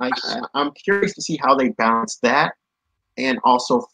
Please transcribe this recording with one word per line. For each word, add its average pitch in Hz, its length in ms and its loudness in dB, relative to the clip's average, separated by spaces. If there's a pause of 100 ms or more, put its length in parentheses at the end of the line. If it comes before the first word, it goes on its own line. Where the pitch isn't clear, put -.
I, 127 100 -4 (140)
I, - 160 -6 (140)
I'm 147 180 0
curious 202 420 -2
to - 80 -12
see 156 180 -4
how 135 140 2
they 131 140 0
balance 113 540 0
that 135 320 2 (600)
and 127 280 -2
also 123 500 2